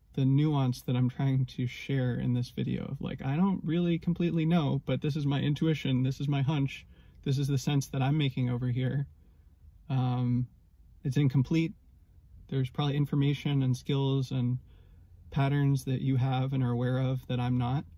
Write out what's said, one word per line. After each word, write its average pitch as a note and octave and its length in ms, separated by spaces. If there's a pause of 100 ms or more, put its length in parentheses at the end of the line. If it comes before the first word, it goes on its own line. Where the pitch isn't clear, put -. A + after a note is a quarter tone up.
(140)
the C3+ 120
nuance C#3 580
that B2+ 120
I'm B2 140
trying C3+ 360 (120)
to B2+ 100
share B2+ 480
in B2 180
this B2 180
video B2 340
of, C#3 160
like, - 200
I C3+ 140
don't F#3 280
really E3+ 340
completely E3 480
know, C#3+ 400
but C3 160
this D3 140
is D3+ 100
my C#3 160
intuition, C#3 600
this C3 160
is C#3+ 80
my C#3+ 140
hunch, C#3 440 (380)
this C#3 140
is C#3 100
the C#3 100
sense C#3 300
that C#3 140
I'm C#3 160
making C3 320
over B2 180
here. B2+ 400 (840)
Um, B2+ 580 (560)
it's C3+ 140
incomplete. C#3+ 560 (720)
There's C3+ 220
probably D3 260
information C#3+ 680
and B2+ 120
skills C#3 560
and B2 280 (760)
patterns C#3 480
that C3 160
you C3+ 160
have C3 380
and C3 100
are A#2+ 80
aware B2 260
of C3 300
that B2 140
I'm B2 160
not. B2 260 (140)